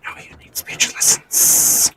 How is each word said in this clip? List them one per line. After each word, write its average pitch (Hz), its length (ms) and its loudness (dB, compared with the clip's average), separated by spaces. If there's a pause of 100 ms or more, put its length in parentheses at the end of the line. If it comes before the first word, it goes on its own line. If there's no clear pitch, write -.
No, - 180 -16
you - 160 -20
need - 180 -20
speech - 380 -6
lessons. - 1040 2